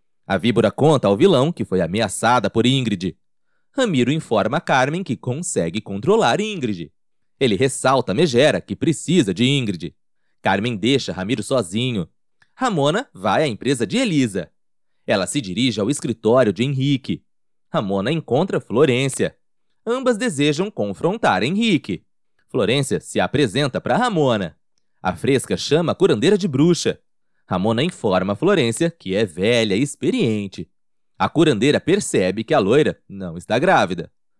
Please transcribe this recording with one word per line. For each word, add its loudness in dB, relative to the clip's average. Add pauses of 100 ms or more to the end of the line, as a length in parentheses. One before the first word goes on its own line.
(260)
A 0
víbora 2
conta 2
ao 4
vilão 4
que -6
foi -2
ameaçada 0
por 0
Ingrid. -2 (540)
Ramiro 0
informa 0
Carmen 0
que -6
consegue -4
controlar 0
Ingrid. -6 (480)
Ele 2
ressalta 0
a -2
megera 2
que -8
precisa 0
de 0
Ingrid. -4 (460)
Carmen -2
deixa 0
Ramiro -4
sozinho. -4 (460)
Ramona -2
vai 0
à 0
empresa -2
de -4
Elisa. 0 (540)
Ela 0
se -4
dirige -2
ao 0
escritório 2
de -2
Henrique. -2 (480)
Ramona -2
encontra -2
Florência. 0 (500)
Ambas -2
desejam 0
confrontar -2
Henrique. -2 (440)
Florência 0
se -6
apresenta 0
pra 0
Ramona. 0 (460)
A -2
fresca 0
chama 0
a -2
curandeira 2
de -2
bruxa. 0 (460)
Ramona 0
informa 0
a -2
Florência 0
que -8
é 2
velha 0
e 0
experiente. -4 (500)
A 0
curandeira 2
percebe 0
que -2
a 4
loira 2 (120)
não -12
está -2
grávida. 2 (280)